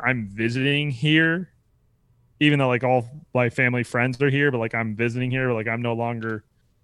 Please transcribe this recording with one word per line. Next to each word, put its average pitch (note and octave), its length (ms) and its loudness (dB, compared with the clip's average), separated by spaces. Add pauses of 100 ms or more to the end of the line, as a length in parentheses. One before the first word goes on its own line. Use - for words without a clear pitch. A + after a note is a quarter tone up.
I'm A#2+ 260 -2
visiting C3 600 0
here." D#3+ 580 2 (920)
Even D3 180 4
though, C3+ 80 2
like, B2 160 0
all B2+ 220 2 (280)
my B2 160 2
family B2 340 0
friends B2 380 -2
are C#3+ 80 4
here, C#3+ 220 2
but, B2+ 60 -2
like, A2+ 180 -4
I'm A2+ 200 -2
visiting A#2+ 360 -2
here, C3 160 -2
but, B2 60 0
like, A2 160 -4
I'm A#2 120 -4
no A#2 120 -2
longer, A2+ 500 -4 (400)